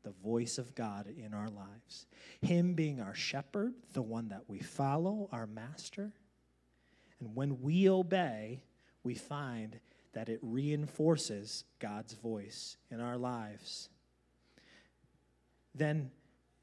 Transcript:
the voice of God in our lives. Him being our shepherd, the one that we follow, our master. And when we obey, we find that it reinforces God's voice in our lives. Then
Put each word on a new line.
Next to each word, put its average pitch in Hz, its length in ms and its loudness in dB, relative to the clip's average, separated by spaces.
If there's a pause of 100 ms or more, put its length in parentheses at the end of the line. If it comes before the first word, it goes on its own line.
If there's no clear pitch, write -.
the 104 100 -10
voice 113 440 0
of 123 180 -6
God 104 340 -4
in 107 260 -10
our 104 160 -2
lives. 101 560 -14 (340)
Him 175 320 6
being 151 300 2
our 98 120 -6
shepherd, 202 600 0 (180)
the 135 80 0
one 113 300 -2
that 98 180 -8
we 98 120 -6
follow, 175 720 2
our 117 160 -4
master. 135 680 -8 (1080)
And 110 140 -8
when 135 260 0
we 175 300 8
obey, 160 720 2 (400)
we 123 120 0
find 117 640 -6 (360)
that 110 160 -4
it 113 100 -2
reinforces 143 1200 2 (160)
God's 107 340 -6
voice 110 640 -6 (120)
in 117 120 -6
our 120 160 -2
lives. 117 720 -6 (1900)
Then 151 360 2 (500)